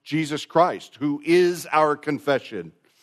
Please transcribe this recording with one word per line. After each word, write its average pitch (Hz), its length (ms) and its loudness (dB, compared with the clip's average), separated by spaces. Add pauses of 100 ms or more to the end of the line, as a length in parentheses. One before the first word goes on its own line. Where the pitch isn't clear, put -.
Jesus 151 440 -6
Christ, 160 520 0
who 147 280 -4
is 175 440 2
our 151 240 2
confession. 131 760 -4 (300)